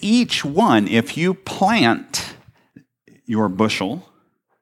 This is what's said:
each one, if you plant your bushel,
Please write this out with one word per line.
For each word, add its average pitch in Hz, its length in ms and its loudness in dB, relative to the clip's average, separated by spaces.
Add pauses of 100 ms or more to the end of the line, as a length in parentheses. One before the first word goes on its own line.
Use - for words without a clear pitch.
each 233 400 0
one, 143 440 2
if 113 300 0
you 180 160 0
plant - 1000 -2 (920)
your 107 220 0
bushel, 107 640 -4 (520)